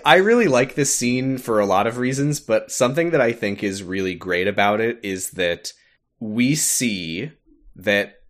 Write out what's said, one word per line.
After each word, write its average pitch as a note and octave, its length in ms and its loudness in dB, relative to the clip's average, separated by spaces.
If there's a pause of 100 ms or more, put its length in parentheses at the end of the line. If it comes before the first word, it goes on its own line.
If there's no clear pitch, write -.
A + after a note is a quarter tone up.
I D#3 120 8
really A3 300 4
like C3 280 2
this C#3+ 180 0
scene B2+ 460 -2
for A2 200 0
a G#2 60 4
lot G2 220 2
of A#2 100 -4
reasons, C3+ 420 -2
but - 320 -2
something C#3 380 0
that D#3 120 2
I A#2 120 4
think G2+ 300 -4
is G2 180 -4
really F#2 320 -4
great F2+ 340 -2
about G#2 340 2
it A#2 200 -2
is F#2+ 300 -6
that F2 420 -4 (460)
we A#2+ 340 0
see G2+ 760 -4 (440)
that G2+ 420 -2 (120)